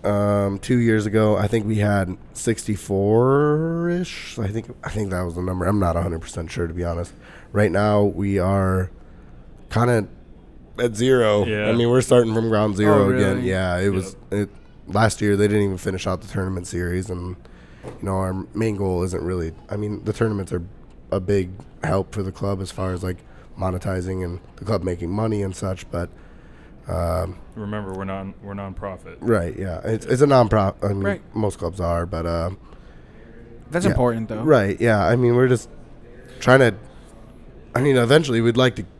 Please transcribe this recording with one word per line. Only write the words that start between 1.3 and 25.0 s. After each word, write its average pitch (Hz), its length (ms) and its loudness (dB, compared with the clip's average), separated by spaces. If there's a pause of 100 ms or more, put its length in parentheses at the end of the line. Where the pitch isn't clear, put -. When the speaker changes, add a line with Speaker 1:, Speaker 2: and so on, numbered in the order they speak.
Speaker 1:
I 101 100 0
think 107 200 0
we 110 100 0
had 101 400 0 (180)
sixty-four-ish. 143 2000 0
I 107 100 -2
think, 107 340 -6
I - 80 -6
think 104 200 -4
that 92 120 -2
was 87 120 -6
the 90 80 -6
number. 92 240 -2
I'm 101 140 2
not 85 160 2
a 85 60 0
hundred 85 180 -4
percent 82 300 -10
sure, 87 160 -4
to 82 80 -8
be 87 100 -4
honest. 85 280 -6 (400)
Right 101 180 4
now, 104 320 4
we 98 360 0
are 92 520 2 (800)
kinda 117 380 2 (680)
at 120 180 0
zero. 113 480 4
Speaker 2:
Yeah. 104 240 -2
Speaker 1:
I 110 40 2
mean, 117 180 2
we're 127 100 4
starting 117 340 4
from 113 140 2
ground 107 280 2
zero 104 300 6
Speaker 3:
Oh, 98 40 2
Speaker 1:
again. 98 260 2
Speaker 3:
really? 90 140 -2
Speaker 1:
Yeah, 92 280 0
it 98 120 2
was, 92 260 -4 (160)
Speaker 2:
Yep. 101 80 -2
Speaker 1:
it, 101 80 -4 (400)
last 104 320 2
year 104 160 2
they 104 120 4
didn't 104 140 2
even 95 160 -2
finish 92 280 -6
out 92 140 -4
the - 80 -16
tournament 92 380 -4
series, 90 440 -4
and, 90 260 -8 (480)
you - 80 -14 (100)
know, 95 140 -2
our 95 180 -2 (200)
main 110 220 -2
goal 92 280 -2
isn't 90 180 -4
really, 85 300 -4 (180)
I 104 60 -6
mean, 104 280 -6
the 107 80 -4
tournaments 104 400 -2
are 90 100 -4 (480)
a 98 100 0
big 95 300 -2 (340)
help 98 280 -2
for 107 100 -6
the 92 100 -6
club 98 280 -4
as 95 100 -8
far 92 220 -6
as, 90 120 -6
like, 92 140 -6 (400)
monetizing 92 680 -4
and 87 160 -8 (160)
the - 80 -16
club 98 180 -2
making 87 280 -4